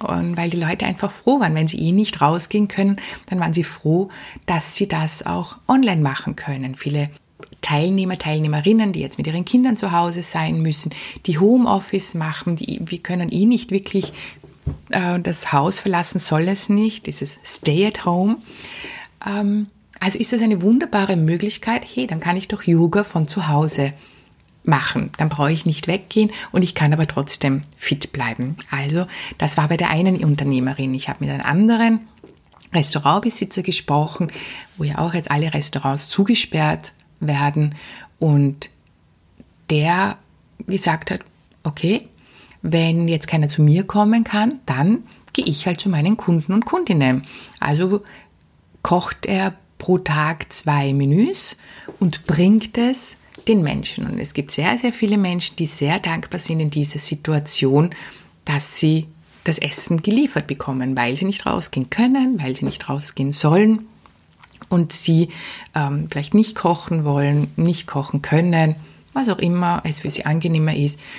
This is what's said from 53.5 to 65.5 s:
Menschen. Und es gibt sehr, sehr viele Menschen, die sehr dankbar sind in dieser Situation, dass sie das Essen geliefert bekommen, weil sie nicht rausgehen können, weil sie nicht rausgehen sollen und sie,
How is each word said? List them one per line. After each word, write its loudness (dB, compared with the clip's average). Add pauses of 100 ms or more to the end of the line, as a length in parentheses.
Menschen. -4
Und -6
es -6
gibt -6
sehr, 0
sehr -2
viele 0
Menschen, -2
die -2
sehr -2
dankbar -6
sind -2
in 0
dieser -2
Situation, 2 (500)
dass -2
sie 2 (360)
das 0
Essen -2
geliefert 0
bekommen, -4
weil 0
sie -2
nicht -4
rausgehen -2
können, 2
weil -4
sie -4
nicht -6
rausgehen -4
sollen 4 (840)
und 2
sie, 2 (460)